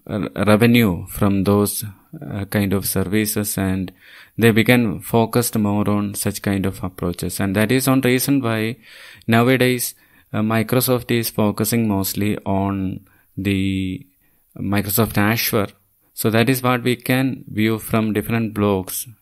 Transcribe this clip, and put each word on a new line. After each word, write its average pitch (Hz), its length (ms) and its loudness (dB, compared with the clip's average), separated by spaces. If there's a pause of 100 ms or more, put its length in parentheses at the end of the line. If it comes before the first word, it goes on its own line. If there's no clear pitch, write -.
re-, 101 300 -6
revenue 104 720 4
from 98 360 0
those, 101 420 2 (440)
uh, 98 160 -6
kind 101 280 0
of 98 140 -2
services, 104 680 -2
and 95 340 -2 (460)
they 113 120 6
began 110 500 4
focused 117 580 0
more 104 300 0
on 101 280 -2
such - 260 -4
kind 98 240 -2
of 95 180 -6
approaches. 90 560 -6
And 98 160 -2
that 107 160 2
is 127 160 0
one 135 140 2
reason 131 400 2
why 113 360 -4 (500)
nowadays, 123 680 2 (400)
uh, 107 60 -2
Microsoft 117 720 0
is 117 180 0
focusing 110 580 0
mostly 101 520 -2
on 98 640 -2 (360)
the 95 680 -2 (520)
Microsoft 101 600 -2
Azure. 107 500 0 (460)
So - 160 -2
that 113 200 4
is 127 120 0
what 123 220 0
we 123 140 0
can 131 500 -2
view 107 320 0
from 110 320 0
different 107 420 -2
blogs, 101 540 0 (140)